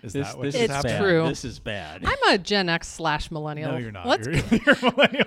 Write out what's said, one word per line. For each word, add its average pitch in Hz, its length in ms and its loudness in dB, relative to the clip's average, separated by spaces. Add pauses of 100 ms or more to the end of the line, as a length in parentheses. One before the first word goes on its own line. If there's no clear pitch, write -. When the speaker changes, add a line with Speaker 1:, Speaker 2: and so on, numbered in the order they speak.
Speaker 1:
Is 113 80 -12
Speaker 2:
This, 139 160 -2
Speaker 1:
that - 80 -10
what 131 80 -6
Speaker 2:
this 139 100 -2
Speaker 1:
just 240 100 2
Speaker 2:
is 220 60 2
Speaker 1:
happened? 139 240 0
Speaker 2:
bad. 107 60 0
Speaker 3:
True. 165 280 4
Speaker 2:
This 147 160 -6
is 120 160 -12
bad. 92 440 -10
Speaker 3:
I'm 480 300 2
a 214 40 2
Gen 185 300 0
X 165 200 -2
slash 151 440 -2
millennial. 151 400 -6
Speaker 1:
No, - 60 -4
you're 117 140 -8
not. 95 140 -10
Speaker 3:
Let's 220 200 0
Speaker 1:
You're, 151 100 0
<laughs> 208 280 2
you're 285 120 8
a 247 160 2
millennial. 269 340 4